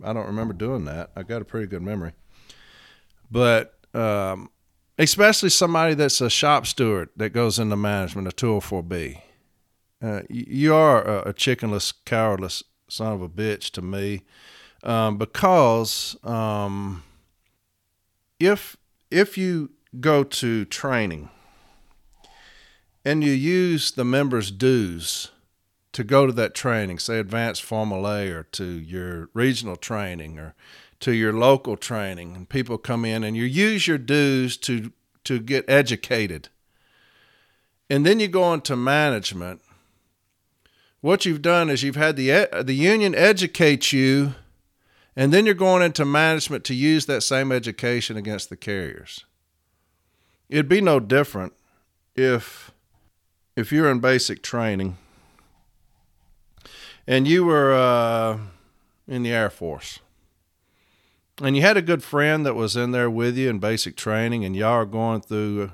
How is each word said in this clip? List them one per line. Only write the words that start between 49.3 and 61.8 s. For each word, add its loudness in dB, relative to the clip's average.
It'd 0
be 6
no 6
different 2
if, -2
if -4
you're 4
in 0
basic 0
training -4
and 2
you 4
were, 4
uh, 2
in -6
the -2
Air 2
Force, -12
and 2
you 4
had 6
a 2